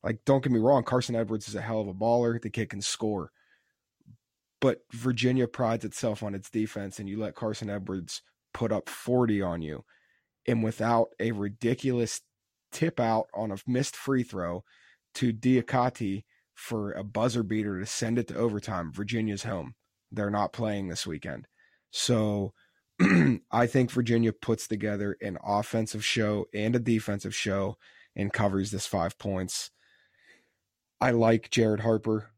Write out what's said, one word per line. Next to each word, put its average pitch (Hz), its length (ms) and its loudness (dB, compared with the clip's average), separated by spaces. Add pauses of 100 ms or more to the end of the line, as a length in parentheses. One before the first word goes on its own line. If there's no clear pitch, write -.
Like, 113 220 -4
don't 139 160 4
get 131 120 0
me 113 60 4
wrong, 123 240 6
Carson 123 320 0
Edwards 110 340 -2
is 107 60 -10
a 98 60 -6
hell 110 200 -4
of 101 80 -4
a 92 40 -8
baller. 117 480 2
The 107 80 -6
kid 107 200 -2
can 98 120 -8
score. 104 500 -4 (1300)
But 127 320 2
Virginia 123 560 2
prides 113 380 -2
itself 107 380 -4
on 101 100 -6
its 98 160 -10
defense, 107 500 -4
and 98 80 -8
you 101 120 -6
let 107 160 -6
Carson 107 340 -6
Edwards 95 520 -6 (320)
put 110 180 -2
up - 180 -2
forty 117 520 2
on 85 200 -2
you. 76 220 -8 (640)
And 117 160 2
without 113 460 2 (100)
a 113 120 0
ridiculous 117 920 -2 (500)
tip - 280 -2
out 113 340 2
on 107 180 -4
a 98 60 -6 (100)
missed 127 280 0
free 135 280 0
throw 90 400 -4 (520)
to 120 180 0
Diakate 120 920 2 (300)
for 107 400 -6
a 104 100 -8
buzzer 113 400 0
beater 104 360 0
to 101 60 -4
send 117 320 -2
it 120 120 -2
to - 80 -8
overtime, 101 560 -2
Virginia's 104 500 -2
home. 90 320 -6 (360)
They're 104 200 -2
not 104 220 0
playing 104 340 -2
this - 180 -6
weekend. 76 420 -8 (440)
So 104 600 0 (460)
<clears throat> 175 520 4
I 120 160 4
think 127 240 2
Virginia 117 420 2
puts - 340 -2
together 104 540 -4
an 98 240 -6
offensive 107 580 0
show 104 500 0
and 107 220 0
a 123 40 4
defensive 107 560 0
show 98 420 -2 (380)
and 101 180 -2
covers 98 380 2
this 98 160 -4
five 85 320 -2
points. 92 500 -4 (1300)
I 127 120 4
like 113 400 4
Jared 107 300 4
Harper. 110 560 0